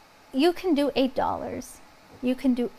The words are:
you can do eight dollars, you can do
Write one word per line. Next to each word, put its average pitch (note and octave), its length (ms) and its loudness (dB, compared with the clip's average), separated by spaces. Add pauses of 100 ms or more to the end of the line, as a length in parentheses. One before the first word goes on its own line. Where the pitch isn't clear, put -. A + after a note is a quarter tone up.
(340)
you D#4 200 4
can F4+ 200 0
do C#4 220 2
eight C4 200 2
dollars, - 640 -4 (440)
you B3+ 140 0
can B3+ 180 2
do A#3+ 260 -2